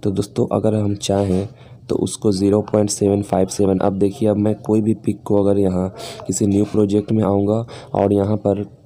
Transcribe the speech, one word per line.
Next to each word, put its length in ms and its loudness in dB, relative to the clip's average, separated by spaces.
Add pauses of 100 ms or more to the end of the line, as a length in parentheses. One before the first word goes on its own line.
तो 80 0
दोस्तों 400 -2
अगर 240 0
हम 220 0
चाहें 500 0 (420)
तो 80 0
उसको 360 -2
ज़ीरो 300 2
पॉइंट 260 0
सेवन 340 2
फ़ाइव 240 2
सेवन, 320 0
अब 200 0
देखिए 300 0
अब 80 2
मैं 200 2
कोई 240 0
भी 140 0
पिक 280 -6
को 200 2
अगर 160 2
यहाँ 300 0 (380)
किसी 200 -2
न्यू 180 2
प्रोजेक्ट 460 0
में 120 2
आऊँगा 420 0 (280)
और 200 2
यहाँ 240 0
पर 280 -2 (200)